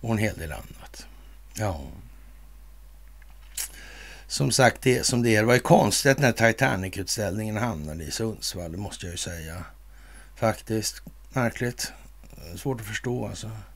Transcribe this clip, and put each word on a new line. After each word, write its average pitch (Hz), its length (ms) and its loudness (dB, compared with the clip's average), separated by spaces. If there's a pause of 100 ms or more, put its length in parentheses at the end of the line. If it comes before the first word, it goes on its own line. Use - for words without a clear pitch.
Och 113 100 -4
en 113 80 2
hel 104 200 0
del 78 140 -8
annat. - 540 -14 (480)
Ja. 98 260 -2 (2500)
Som - 260 0
sagt, 123 300 6
det, 123 240 4
som 120 160 2
det 117 140 6
är. 107 40 6
Det 110 60 4
var 120 80 8
ju 123 60 8
konstigt 139 500 6
att 135 60 6
den 139 80 2
här 113 280 6
Titanic-utställningen 107 1040 -2
hamnade 82 480 -4
i 76 60 -8
Sundsvall, 95 640 -6
det 87 60 -8
måste 101 280 -8
jag 87 60 -8
ju 85 60 -8
säga. 85 460 -8 (680)
Faktiskt. - 680 -2 (260)
Märkligt. 120 640 -2 (640)
Svårt 120 240 -4
att 107 60 -12
förstå, 120 400 -4
alltså. 104 240 -10 (260)